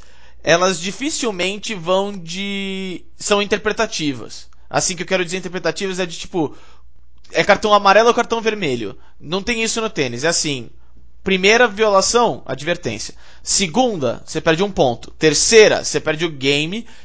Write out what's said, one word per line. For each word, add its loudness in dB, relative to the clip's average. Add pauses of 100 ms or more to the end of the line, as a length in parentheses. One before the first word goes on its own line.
(400)
elas 2
dificilmente -4
vão 0
de, -6 (120)
são 0
interpretativas. -4 (220)
Assim 0
que -8
eu -8
quero 0
dizer -6
interpretativas -4
é -2
de -10
tipo, -4 (760)
é 2
cartão 4
amarelo 8
ou 6
cartão 0
vermelho. -2 (220)
Não -6
tem -2
isso -2
no -2
tênis, -4
é 2
assim, -2 (540)
primeira 6
violação, 4
advertência. -4 (260)
Segunda, 0
você -4
perde 4
um 0
ponto. 0
Terceira, 6
você -2
perde -2
o -2
game. -2 (180)